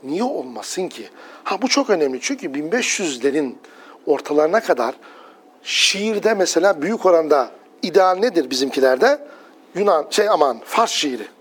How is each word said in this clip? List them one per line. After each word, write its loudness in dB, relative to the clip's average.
Niye -4
olmasın -6
ki? -14
Ha, -4
bu -2
çok 0
önemli 2
çünkü -6
bin -6
beş -2
yüzlerin -2
ortalarına 2
kadar -2
şiirde 0
mesela 2
büyük -2
oranda 4
ideal 4
nedir 0
bizimkilerde? 2
Yunan, 2
şey 0
aman, 2
Fars 0
şiiri. -4